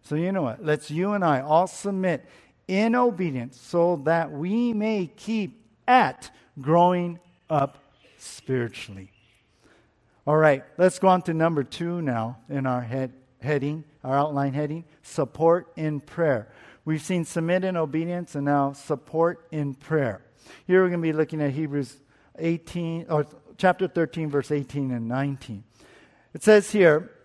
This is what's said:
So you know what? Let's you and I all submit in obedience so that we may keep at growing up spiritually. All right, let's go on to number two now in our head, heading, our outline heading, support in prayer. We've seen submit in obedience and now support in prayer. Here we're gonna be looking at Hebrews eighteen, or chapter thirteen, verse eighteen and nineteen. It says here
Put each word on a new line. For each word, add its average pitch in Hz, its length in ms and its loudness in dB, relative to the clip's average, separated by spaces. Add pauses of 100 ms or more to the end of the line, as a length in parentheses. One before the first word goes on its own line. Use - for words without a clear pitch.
So - 140 -8
you 170 160 -2
know 190 120 -2
what? 117 200 -6
Let's 151 260 -2
you 175 220 -2
and 196 140 -2
I 143 160 2
all 156 260 2
submit 185 580 -4 (440)
in 214 260 2
obedience 170 640 -2
so 170 460 0
that 165 260 0
we 202 400 -2
may 208 360 -2
keep 202 540 -6 (280)
at - 420 2 (300)
growing 175 580 2 (300)
up 139 280 -2 (400)
spiritually. 113 920 -8 (1120)
All 151 120 2
right, 151 260 4 (140)
let's 180 220 4
go 190 100 6
on 185 140 4
to 170 100 -4
number 160 320 2
two 170 360 -6
now 120 360 -2 (100)
in 139 180 -4
our 123 160 -2
head, 123 300 -6 (300)
heading, 147 420 -4 (220)
our 131 120 -2
outline 139 360 -2
heading, 151 320 -6 (160)
support 165 760 0
in 151 240 -4
prayer. 139 480 -2 (380)
We've 156 160 -2
seen 175 240 -2
submit 170 400 -2
in 185 100 -2
obedience 165 600 -4
and 139 100 -4
now 143 260 2
support 160 800 -2
in 143 220 -4
prayer. 131 480 -2 (440)
Here 185 180 4
we're 180 60 2
gonna 175 120 -2
be 160 120 0
looking 156 280 0
at 143 100 0
Hebrews 143 500 -6 (360)
eighteen, 165 720 -4
or 151 160 0 (320)
chapter 185 300 2
thirteen, 160 420 -2
verse 143 220 -2
eighteen 139 400 -4
and 113 160 -6
nineteen. 131 560 -6 (680)
It 160 100 -14
says 208 280 8
here 175 400 6 (140)